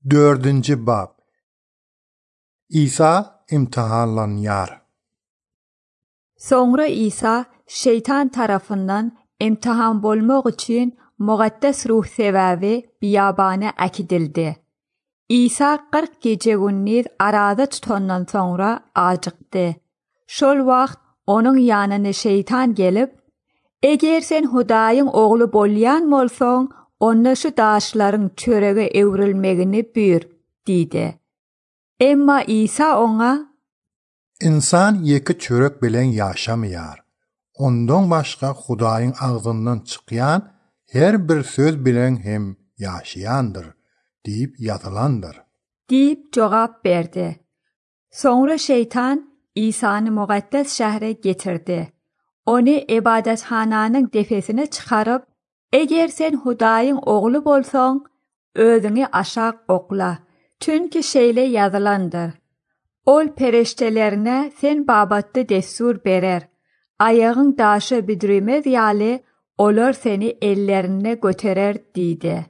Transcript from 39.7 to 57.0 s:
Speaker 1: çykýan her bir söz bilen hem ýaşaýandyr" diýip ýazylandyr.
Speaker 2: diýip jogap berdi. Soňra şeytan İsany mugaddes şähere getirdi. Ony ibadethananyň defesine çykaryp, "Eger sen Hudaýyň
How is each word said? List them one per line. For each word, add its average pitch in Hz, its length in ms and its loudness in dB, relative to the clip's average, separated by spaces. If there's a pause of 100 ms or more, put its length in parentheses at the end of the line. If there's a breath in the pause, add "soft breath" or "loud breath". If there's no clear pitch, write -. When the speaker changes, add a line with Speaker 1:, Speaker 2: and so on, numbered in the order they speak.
Speaker 1:
çykýan 131 640 -4 (520 soft breath)
her 175 360 2
bir 156 140 0
söz 143 420 -2
bilen 123 320 0
hem 101 400 -6 (220)
ýaşaýandyr" 98 880 -8 (580)
diýip 107 340 -6
ýazylandyr. 104 800 -6 (540)
Speaker 2:
diýip 277 420 0
jogap 226 520 0
berdi. 170 520 -2 (720)
Soňra 269 480 2
şeytan 247 800 -2 (180)
İsany 214 560 -2
mugaddes 214 720 -4
şähere 220 320 -4
getirdi. 180 800 -6 (540)
Ony 247 300 4 (120)
ibadethananyň 226 1200 0
defesine 220 540 -2
çykaryp, 233 560 -4 (500)
"Eger 320 360 2
sen 311 260 -2
Hudaýyň 240 640 0 (160)